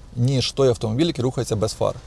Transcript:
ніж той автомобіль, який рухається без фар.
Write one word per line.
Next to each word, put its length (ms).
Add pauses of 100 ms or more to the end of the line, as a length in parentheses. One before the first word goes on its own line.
(160)
ніж 360
той 160
автомобіль, 380
який 160
рухається 340
без 160
фар. 220 (120)